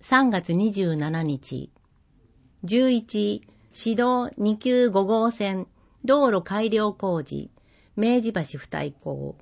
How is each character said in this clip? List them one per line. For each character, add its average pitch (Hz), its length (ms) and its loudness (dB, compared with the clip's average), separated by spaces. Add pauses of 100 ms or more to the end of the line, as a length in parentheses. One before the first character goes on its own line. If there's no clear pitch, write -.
三 262 300 2
月 175 240 -2
二 202 180 2
十 185 240 0
七 156 420 -2
日。 - 320 -12 (960)
十 254 260 4
一、 214 500 -2 (300)
市 226 220 -4
道 247 420 0
二 208 220 0
級 247 300 4
五 196 180 2
号 226 240 2
線、 196 360 -4 (380)
道 269 260 4
路 190 120 0
改 214 260 -2
良 214 240 0
工 185 300 -2
事、 139 280 -10 (440)
明 233 260 2
治 226 120 -4
橋 156 260 -6
付 - 160 -16
帯 147 180 -6
工。 139 500 -10